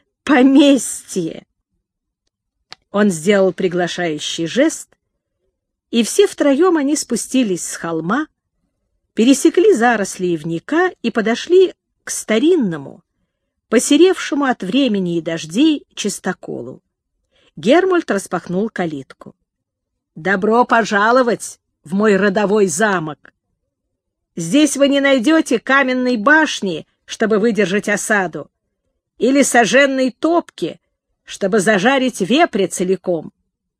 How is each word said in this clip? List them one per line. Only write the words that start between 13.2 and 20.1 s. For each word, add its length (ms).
посеревшему 760
от 180
времени 560
и 40
дождей, 720
чистоколу. 920
Гермольд 560
распахнул 580
калитку. 680